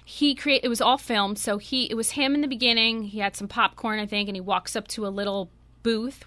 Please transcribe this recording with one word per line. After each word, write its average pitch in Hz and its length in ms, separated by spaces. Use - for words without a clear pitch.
He 285 320
create-, 277 300
it 254 60
was 233 100
all 254 160
filmed. 208 420
So 208 200
he, 254 320
it 226 40
was 226 180
him 277 220
in 294 60
the 294 80
beginning. 226 540
He 208 160
had 196 180
some 202 120
popcorn, 214 500
I 208 80
think, 208 240
and 196 40
he 190 60
walks 185 340
up 214 140
to 214 180
a - 20
little 196 420
booth 226 440